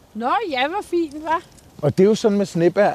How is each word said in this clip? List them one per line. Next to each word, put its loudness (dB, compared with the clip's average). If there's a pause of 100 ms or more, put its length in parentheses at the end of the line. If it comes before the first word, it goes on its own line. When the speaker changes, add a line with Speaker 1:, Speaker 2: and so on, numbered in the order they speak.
(140)
Speaker 1:
Nå, -4 (200)
ja, -2
hvor -6
fint, -4
hva'? -4 (400)
Speaker 2:
Og 0
det 6
er 6
jo 4
sådan 0
med 0
snebær, 2